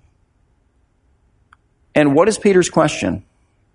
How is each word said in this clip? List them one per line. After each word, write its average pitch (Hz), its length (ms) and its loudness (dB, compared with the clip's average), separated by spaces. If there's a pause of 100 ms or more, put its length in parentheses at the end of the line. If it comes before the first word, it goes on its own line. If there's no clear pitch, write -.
(1900)
And 147 220 2
what 175 140 2
is 214 100 -2
Peter's 185 320 0
question? 101 540 -2 (500)